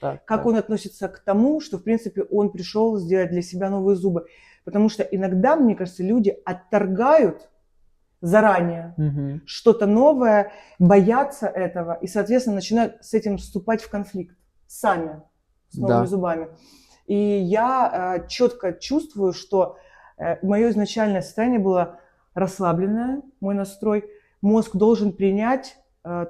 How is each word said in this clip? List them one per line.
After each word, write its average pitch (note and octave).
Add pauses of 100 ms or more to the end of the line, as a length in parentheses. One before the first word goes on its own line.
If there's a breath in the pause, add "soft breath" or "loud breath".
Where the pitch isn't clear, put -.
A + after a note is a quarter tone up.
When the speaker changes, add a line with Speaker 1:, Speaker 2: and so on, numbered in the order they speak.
Speaker 1:
Так, C#3
Speaker 2:
Как A3
Speaker 1:
так. -
Speaker 2:
он A3+
относится G#3
к -
тому, B3
что, -
в F3+
принципе, A3
он G#3
пришёл G#3+
сделать F3+
для F3
себя F3+
новые G3
зубы. F3 (440 soft breath)
Потому G3+
что G#3+
иногда, F#3+
мне A#3+
кажется, F3+
люди G3+ (100)
отторгают G3+ (760)
заранее F3
Speaker 1:
Мгм. C#3+
Speaker 2:
что-то A3
новое, A3 (280 loud breath)
боятся G3+
этого F3
и, -
соответственно, A3
начинают G#3+
с -
этим G#3+
вступать G#3
в -
конфликт G3 (300)
сами, E3 (600)
с C#3+
новыми B2
Speaker 1:
Да. A#2+
Speaker 2:
зубами. F3 (640 soft breath)
И G3+
я, G3+
э, -
чётко A#3+
чувствую, G3+
что, - (420 loud breath)
э, E3 (100)
моё G#3
изначальное G#3
состояние A#3
было F#3 (480 loud breath)
расслабленное, G3 (180)
мой G3
настрой. G#3 (380 loud breath)
Мозг G#3+
должен G3+
принять, G#3 (280)
э, F3